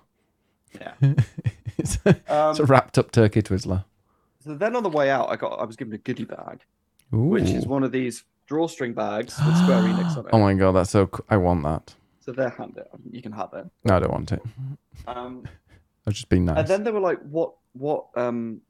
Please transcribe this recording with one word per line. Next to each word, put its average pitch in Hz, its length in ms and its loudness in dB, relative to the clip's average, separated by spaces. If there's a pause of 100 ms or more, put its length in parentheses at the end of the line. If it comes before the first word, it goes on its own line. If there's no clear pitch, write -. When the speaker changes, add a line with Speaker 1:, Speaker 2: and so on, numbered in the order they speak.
(800)
Speaker 1:
Yeah. - 220 -16
Speaker 2:
<laughs> 139 120 6 (640)
It's - 280 -4
a, 208 40 8
it's - 200 2
a 156 320 2
Speaker 1:
Um, 151 60 2
Speaker 2:
wrapped 131 320 6
up - 120 0
turkey 110 300 4
Twizzler. 92 440 -4 (580)
Speaker 1:
So 151 100 -12
then 208 220 -2
on 247 80 -2
the 196 60 -2
way 147 200 2
out, 131 200 0
I 107 60 -4
got, - 240 -6
I - 40 -6
was 113 120 -8
given 113 200 -12
a - 20 -10
goodie - 280 -8
bag, - 340 -14 (520)
which 151 380 2
is - 160 -2
Speaker 2:
Ooh. 120 40 -6
Speaker 1:
one 135 140 0
of 127 80 -2
these 123 320 -4 (220)
drawstring 147 480 -4
bags 107 500 -6
with 156 140 4
Square 180 260 4
Enix 175 320 0
on 123 120 -6
it. - 20 -12
Speaker 2:
<gasps> - 40 0
Oh 113 60 6
my 101 140 6
God, 95 200 4
that's 92 180 2
so 98 160 4
co-, - 200 -10
I 110 100 4
want 87 260 4
that. - 320 -4 (240)
Speaker 1:
So 127 140 -12
they're 127 160 -2
handed. - 340 -14 (260)
You 120 140 -14
can 107 80 -12
have 104 220 -10
it. 95 120 -14 (180)
Speaker 2:
No, 98 120 4
I 87 40 4
don't - 120 0
want - 200 -6
it. - 120 -4 (640)
Speaker 1:
Um, 123 400 -12
Speaker 2:
I - 40 -20 (540)
was 104 100 -2
just - 140 -12
being 90 160 4
nice. 82 140 0
Speaker 1:
and 156 80 0
then 196 160 0
they 233 80 -2
were 214 80 -2
like, 175 220 0
"What, 151 320 -4 (200)
what, 143 420 -4
um, 117 540 -4